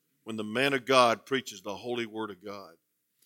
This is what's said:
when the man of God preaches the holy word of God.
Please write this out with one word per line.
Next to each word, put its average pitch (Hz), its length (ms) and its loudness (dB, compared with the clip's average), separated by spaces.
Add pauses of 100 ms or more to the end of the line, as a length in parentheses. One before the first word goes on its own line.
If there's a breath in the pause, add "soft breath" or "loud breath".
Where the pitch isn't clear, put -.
(240)
when 113 140 -8
the 110 60 -4
man 127 300 0
of 127 120 -2
God 123 400 6
preaches 117 360 -6
the 101 140 -8
holy 117 320 -4
word 107 240 -6
of 92 120 -18
God. 98 320 -14 (500)